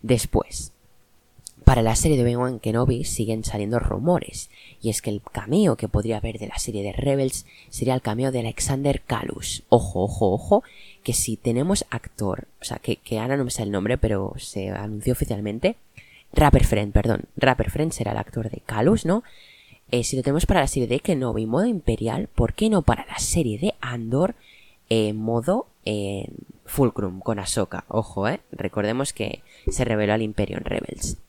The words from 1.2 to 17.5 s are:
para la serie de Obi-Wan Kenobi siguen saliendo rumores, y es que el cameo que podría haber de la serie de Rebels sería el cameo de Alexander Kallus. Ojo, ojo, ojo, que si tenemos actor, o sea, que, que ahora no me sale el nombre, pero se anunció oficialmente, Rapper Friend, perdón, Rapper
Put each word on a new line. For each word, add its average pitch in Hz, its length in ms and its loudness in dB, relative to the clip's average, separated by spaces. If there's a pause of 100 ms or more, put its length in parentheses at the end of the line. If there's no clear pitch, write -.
para 123 160 10
la 113 160 2
serie 151 220 4
de 123 40 4
Obi-Wan 120 380 0
Kenobi 120 440 0
siguen 110 400 -2
saliendo 107 340 -2
rumores, - 720 -2 (320)
y 110 80 0
es 107 100 -4
que - 80 -6
el 104 140 -4
cameo 139 540 2
que 107 120 -6
podría 107 300 0
haber 110 200 -4
de 101 100 -8
la - 100 -8
serie 104 240 -4
de 98 100 -4
Rebels 135 540 0 (240)
sería 127 240 0
el 127 80 0
cameo 123 280 -2
de 127 100 -2
Alexander 135 600 -2
Kallus. - 680 -6
Ojo, 95 320 4
ojo, 101 300 2
ojo, - 320 2 (380)
que 120 120 -2
si - 240 -2
tenemos 139 500 0
actor, - 580 -6 (140)
o - 40 -14
sea, - 140 -8
que, - 180 -2
que - 220 -6
ahora 131 200 0
no 135 60 0
me 123 60 -4
sale 110 160 -4
el 101 60 -2
nombre, 101 240 0
pero 98 400 0
se 98 320 -8
anunció 104 460 -2
oficialmente, 110 600 -2 (580)
Rapper 143 320 8
Friend, 104 260 0
perdón, 104 300 2 (160)
Rapper - 320 2